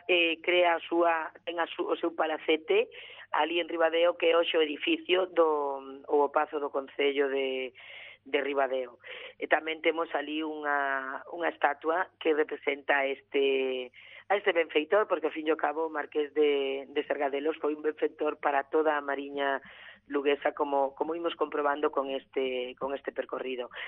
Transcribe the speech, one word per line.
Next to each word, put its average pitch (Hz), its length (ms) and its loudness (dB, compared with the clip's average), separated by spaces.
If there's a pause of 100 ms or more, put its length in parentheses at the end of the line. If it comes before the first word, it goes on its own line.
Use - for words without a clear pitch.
eh, 165 360 0
crea 175 320 4
a 156 80 -4
súa, 165 480 0 (160)
ten 170 80 -6
a 165 160 0
su-, - 160 -4
o 160 80 0
seu 170 160 -2
palacete 160 800 0 (400)
ali 165 320 0
en 160 40 -10
Ribadeo, 165 520 2
que 165 80 4
é 165 80 6
hoxe 170 240 2
o - 20 6
edificio 160 720 0
do, 139 720 0
ou 143 240 4
o - 0 -
pazo 151 320 -2
do 143 80 -2
Concello 139 640 0
de, 131 400 -4 (540)
de 143 180 0
Ribadeo. 135 560 -2 (400)
E - 80 -6
tamén 160 320 0
temos 160 320 0
ali 151 320 -4
unha, 139 800 -2 (100)
unha 170 160 -4
estatua 156 720 0
que 156 160 2
representa 143 640 0
a 139 80 0
este, 135 800 0 (400)
a 202 80 4
este 202 160 2
benfeitor, 165 560 4
porque 156 220 0
ao - 20 -6
fin 156 160 -4
e 156 60 4
ao - 20 0
cabo 156 320 0
o 156 60 -10
Marqués 147 420 -2
de, 139 540 2
de 147 180 -2
Sargadelos 143 480 -2
foi 151 160 -2
un 151 80 -6
benfeitor 151 560 -2
para 143 320 0
toda 151 320 2
a 143 40 -6
mariña 139 600 -4 (440)
luguesa, 143 440 0
como, 139 420 0
como 156 200 -4
imos 170 200 -4
comprobando 147 560 -2
con 135 200 -4
este, 127 680 -4
con 139 160 -6
este - 160 -8
percorrido. 127 600 -6 (180)